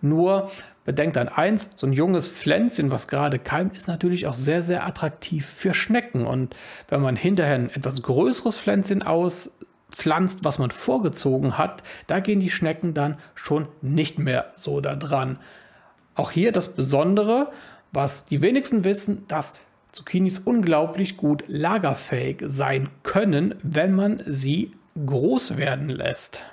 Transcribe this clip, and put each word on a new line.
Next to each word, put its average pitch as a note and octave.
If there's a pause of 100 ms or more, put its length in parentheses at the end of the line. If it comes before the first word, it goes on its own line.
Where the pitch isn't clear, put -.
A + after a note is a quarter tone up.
Nur F#3 (340)
bedenkt D3
an B2
eins, G3+
so -
ein C#3
junges E3
Pflänzchen, D#3+
was B2+
gerade C#3+
keimt, F3
ist -
natürlich F3+
auch C3+
sehr, D3
sehr E3+
attraktiv D#3
für -
Schnecken. G#3+
Und B2+ (320)
wenn C#3+
man B2+
hinterher E3+
ein B2
etwas C3
größeres A3
Pflänzchen G3+
auspflanzt, -
was D3
man B2+
vorgezogen C#3+
hat, - (260)
da F#3
gehen G3+
die F#3
Schnecken D#3+
dann D3 (180)
schon D3 (120)
nicht D3+
mehr B2+
so C#3+
da C#3+
dran. C3+ (760)
Auch -
hier G#3
das F3+
Besondere, G3+ (420)
was C#3
die C#3+
wenigsten A#3
wissen, G3+
dass - (380)
Zucchinis F#3
unglaublich F3+
gut D3
lagerfähig C#3+
sein C3+ (140)
können, F#3
wenn E3
man G3+
sie C#3+ (340)
groß D#3
werden C#3+
lässt. -